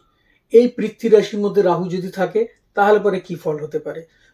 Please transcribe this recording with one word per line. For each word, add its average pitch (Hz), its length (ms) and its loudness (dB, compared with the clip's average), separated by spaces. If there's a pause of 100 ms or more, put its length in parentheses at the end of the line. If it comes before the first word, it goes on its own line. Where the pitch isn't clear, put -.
(540)
এই 240 160 6
পৃথ্বী 220 400 -6
রাশির 208 320 2
মধ্যে 202 220 0
রাহু 175 260 -2
যদি 180 200 -8
থাকে, 190 380 -4 (280)
তাহলে 208 240 2
পরে 190 220 -2
কি 175 140 -12
ফল 156 240 -6
হতে 147 200 -10
পারে? 156 260 -12 (300)